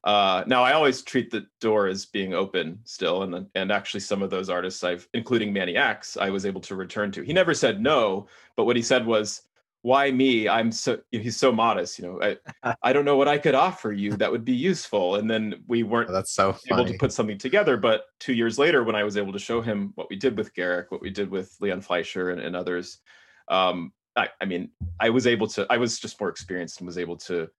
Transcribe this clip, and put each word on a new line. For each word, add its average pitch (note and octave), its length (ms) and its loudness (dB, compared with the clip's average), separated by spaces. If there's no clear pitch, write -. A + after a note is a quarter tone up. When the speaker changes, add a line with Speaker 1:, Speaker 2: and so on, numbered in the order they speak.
Speaker 1:
Uh, F#2+ 440 4
now B2 160 6
I B2+ 80 6
always C#3+ 300 4
treat A#2+ 300 -2
the G#2+ 140 -4
door G#2+ 280 4
as F#2+ 180 -4
being F#2+ 280 -4
open F2+ 520 -2
still, F#2 380 -2
and, F#2 300 -6
and F#2+ 180 -2
actually G2+ 280 -2
some G2 220 -4
of F#2+ 80 -4
those F#2+ 200 -4
artists F2+ 360 -4
I've, F2+ 280 -4
including A2+ 380 -2
Manny F#2 240 -2
Axe, A#2 400 -2
I G2 140 -2
was F#2+ 160 -4
able F#2+ 160 -4
to - 140 -10
return G2 360 -4
to. E2+ 120 -10
He C3+ 100 -6
never F3 200 4
said G#2+ 280 2
no, A2+ 460 2
but A#2 80 2
what A#2+ 140 4
he A#2 40 2
said A#2+ 240 2
was, G#2+ 360 0
"Why C#3 300 4
me? B2+ 360 4
I'm A2+ 240 2
so, - 280 -2
he's A2 240 -4
so C3+ 160 4
modest, A2 480 0
you F2+ 60 -10
know, F2 160 -8
I, A#2+ 140 -2
Speaker 2:
<laughs> - 60 -10
Speaker 1:
I B2+ 100 4
don't C#3+ 100 4
know C#3+ 140 4
what C3+ 100 4
I B2 100 2
could D3 180 2
offer D3+ 360 2
you G2+ 240 -2
that G2 160 0
would A2+ 140 -4
be B2+ 100 2
useful." G#2 600 0
And G#2+ 140 -2
then A2 260 -2
we A#2 160 2
weren't A#2 260 0
Speaker 2:
Oh, F#2 40 -4
that's F#2+ 180 -2
so G2 240 2
Speaker 1:
able F#2+ 140 2
to F#2 60 -4
Speaker 2:
funny. F#2 80 -6
Speaker 1:
put A#2+ 120 2
something G#2+ 260 -2
together. C#3 380 2
But A2 300 2
two C3+ 120 -2
years A#2 240 0
later, C#3 280 4
when A2 100 0
I G#2 80 0
was G#2 140 -2
able G2 160 -4
to G2+ 60 -6
show A#2 220 -4
him G2+ 340 -4
what - 140 -10
we G2+ 60 -10
did G#2 220 0
with G#2+ 160 -6
Garrick, F2+ 360 -4
what - 120 -10
we F#2+ 80 -8
did G2 200 -4
with F#2+ 300 -8
Leon F#2+ 220 -2
Fleischer F2+ 480 -4
and, F2+ 100 -6
and F2 160 -6
others, F2+ 440 -6
um, F2+ 420 0
I, A2 140 0
I F#2+ 60 -4
mean, - 240 -4
I A2+ 80 4
was B2 180 2
able A2 220 2
to, G2 200 -4
I A#2+ 80 2
was A#2 220 -2
just - 200 -14
more G2 100 -2
experienced F2+ 500 -10
and F2+ 80 -12
was F2 100 -10
able F2 200 -6
to E2+ 420 -6